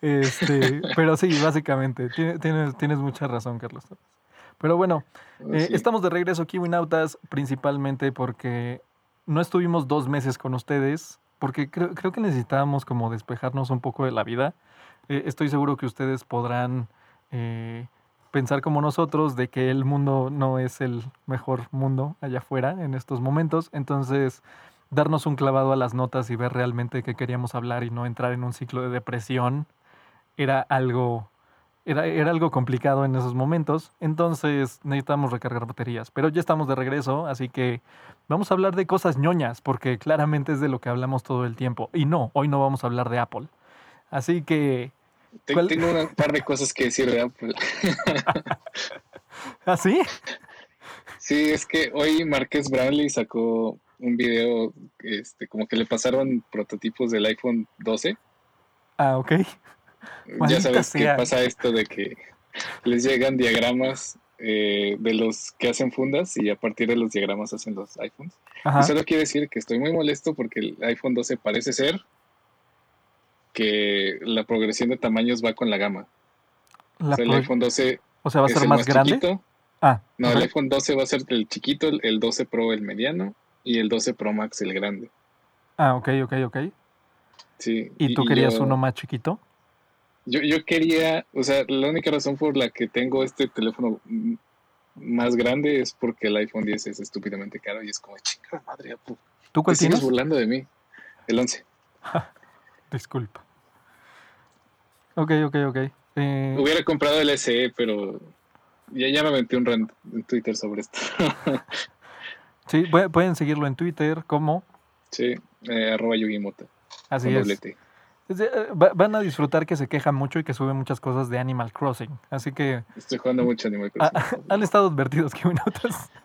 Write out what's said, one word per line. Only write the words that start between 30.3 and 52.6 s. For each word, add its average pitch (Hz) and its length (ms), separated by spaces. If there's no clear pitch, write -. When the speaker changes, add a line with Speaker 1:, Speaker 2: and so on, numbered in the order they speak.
Speaker 1:
era 135 240
algo... 123 680
Era, 156 220
era 165 240
algo 165 220
complicado 131 520
en 131 120
esos 127 180
momentos. 151 680
Entonces, 151 840
necesitamos 139 480
recargar 120 340
baterías. 117 460
Pero 147 180
ya 156 100
estamos 156 280
de 135 80
regreso, 135 500
así 131 240
que 123 320
vamos 180 220
a - 20
hablar 190 220
de 190 100
cosas 180 320
ñoñas, 143 440
porque 127 360
claramente 151 560
es 135 80
de 147 80
lo 127 100
que - 100
hablamos 127 340
todo 123 220
el 117 100
tiempo. 120 360
Y 160 140
no, 160 280
hoy 143 140
no 139 140
vamos 135 220
a 131 40
hablar 120 220
de 120 100
Apple. 120 280
Así 170 320
que, 139 500
Speaker 2:
Te-, 139 80
Speaker 1:
¿cuál? 170 160
Speaker 2:
tengo 165 200
un 160 260
par 147 180
de 147 80
cosas 135 320
que - 120
decir 123 240
de 120 120
Apple. 117 340
<laughs> - 2000
Speaker 1:
¿Ah, 180 120
sí? 262 240
Speaker 2:
Sí, 151 340
es 151 140
que 156 280
hoy 156 320
Marques 139 440